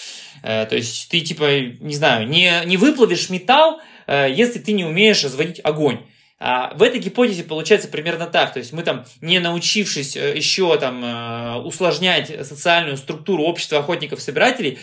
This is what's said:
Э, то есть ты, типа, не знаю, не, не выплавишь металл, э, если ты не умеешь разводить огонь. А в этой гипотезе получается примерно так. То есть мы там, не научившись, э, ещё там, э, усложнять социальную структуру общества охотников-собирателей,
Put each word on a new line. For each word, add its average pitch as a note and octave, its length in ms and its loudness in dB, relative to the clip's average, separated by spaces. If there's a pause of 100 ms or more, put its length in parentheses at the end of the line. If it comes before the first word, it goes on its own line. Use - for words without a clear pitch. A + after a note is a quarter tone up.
(440)
Э, A2 220 0
то - 100 -2
есть - 340 -6
ты, E3+ 100 2
типа, D3 400 2 (200)
не D3 160 -6
знаю, B2 320 2
не, E3+ 380 2
не F#3 120 2
выплавишь G#3 520 4
металл, D4 500 4 (280)
э, C#3 200 2 (120)
если A#3+ 200 2
ты G#3+ 120 -2
не F#3+ 120 0
умеешь F#3 400 4
разводить D3 400 -4
огонь. D3+ 340 2 (440)
А B2+ 340 0
в D#3+ 60 0
этой B3 180 4
гипотезе F#3+ 440 0
получается D#3+ 440 0
примерно E3 380 -4
так. E3 280 2
То B2+ 60 -6
есть - 120 -12
мы E3 100 -6
там, C#3 220 -4 (180)
не F3 180 2
научившись, E3+ 760 -2
э, C#3+ 200 -2
ещё E3 420 2
там, B2 260 -4
э, A#2 580 -6
усложнять D#3+ 680 -2 (180)
социальную D#3+ 500 0
структуру D#3 480 -4
общества E3 360 -2
охотников-собирателей, D#3 1040 -2